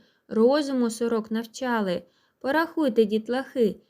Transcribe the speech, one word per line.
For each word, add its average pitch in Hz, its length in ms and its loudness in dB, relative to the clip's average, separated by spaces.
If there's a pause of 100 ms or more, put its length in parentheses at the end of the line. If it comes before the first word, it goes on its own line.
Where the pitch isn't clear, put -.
(280)
розуму 254 600 2
сорок 226 420 -4
навчали. 226 720 -4 (360)
Порахуйте, 277 680 0
дітлахи, 226 840 -2